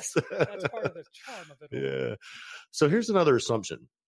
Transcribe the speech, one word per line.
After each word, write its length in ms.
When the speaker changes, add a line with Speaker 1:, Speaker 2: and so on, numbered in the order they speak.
Speaker 1:
So 180
Speaker 2:
that's 380
part 160
of 100
the 180
charm 380
of 60
it 20
all. 380
Speaker 1:
Yeah. 40
So 180
here's 220
another 240
assumption. 540